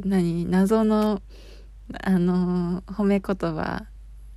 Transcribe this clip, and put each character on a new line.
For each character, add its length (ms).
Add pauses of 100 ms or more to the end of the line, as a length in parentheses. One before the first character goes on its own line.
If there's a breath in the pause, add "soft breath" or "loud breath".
何、 400
謎 380
の、 380 (840 loud breath)
あ 80
の、 720
褒 220
め 140
言 160
葉 520 (500)